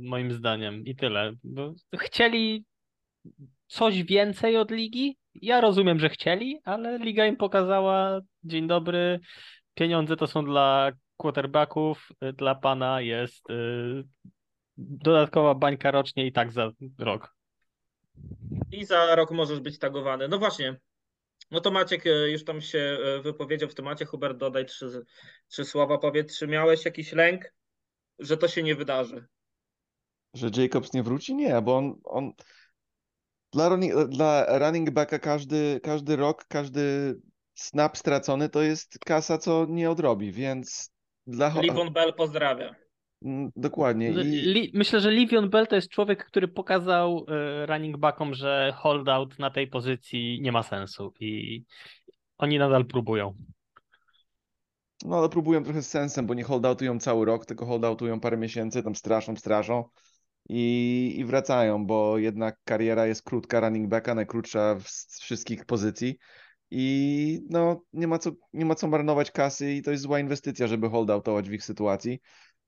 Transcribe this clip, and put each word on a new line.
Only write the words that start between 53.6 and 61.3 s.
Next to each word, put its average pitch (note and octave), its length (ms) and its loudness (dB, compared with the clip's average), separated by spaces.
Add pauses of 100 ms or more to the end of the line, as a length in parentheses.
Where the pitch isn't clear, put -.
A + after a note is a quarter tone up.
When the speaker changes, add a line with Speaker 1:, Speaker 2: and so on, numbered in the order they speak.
Speaker 3:
No, F3 140 -2
ale D#3+ 100 4
próbują D#3+ 360 2
trochę D3+ 180 -4
z - 60 -10
sensem, C#3+ 380 -2
bo A#2 80 -2
nie A#2+ 100 -4
holdoutują B2+ 560 0
cały A2+ 260 2
rok, A2+ 200 0
tylko A#2 200 -10
holdoutują A2+ 540 -2
parę A#2 160 -2
miesięcy, A2+ 460 -4
tam G#2+ 120 -6
straszą, A2 420 -2
straszą G#2+ 480 -2 (640)
i... A#2+ 680 0
i C3 60 -4
wracają, A#2+ 640 2